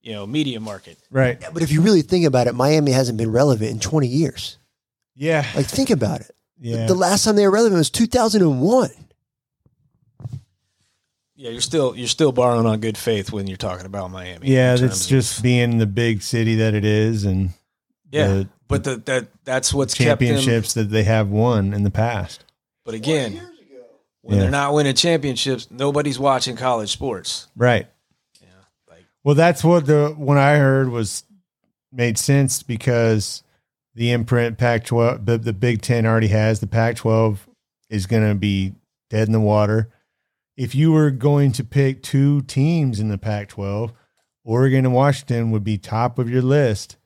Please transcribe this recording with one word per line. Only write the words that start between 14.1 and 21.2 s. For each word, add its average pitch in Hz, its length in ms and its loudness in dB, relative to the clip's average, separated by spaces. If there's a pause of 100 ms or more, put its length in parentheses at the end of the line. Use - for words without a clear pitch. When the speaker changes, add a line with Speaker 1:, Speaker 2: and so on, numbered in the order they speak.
Speaker 1:
Miami 92 380 -12
Speaker 2:
Yeah, 127 260 4
Speaker 1:
in 123 60 2
Speaker 2:
that's - 260 -2
Speaker 1:
terms - 0 -
Speaker 2:
just 131 300 0
Speaker 1:
of 107 60 -6
Speaker 2:
being 120 340 2
the 113 100 2
big 110 340 -2
city 113 340 -2
that 110 180 0
it 104 100 0
is, 107 400 0
and 95 280 0 (600)
Speaker 1:
Yeah, 147 160 0
Speaker 2:
the 98 220 -2 (180)
Speaker 1:
but 139 160 -2
the, 131 220 -6
that, 127 220 -4 (180)
that's 131 280 -2
what's 139 200 -2
kept 117 260 2
them 127 80 2
Speaker 2:
championships 117 460 0
that 110 160 -2
they 107 160 2
have 110 240 2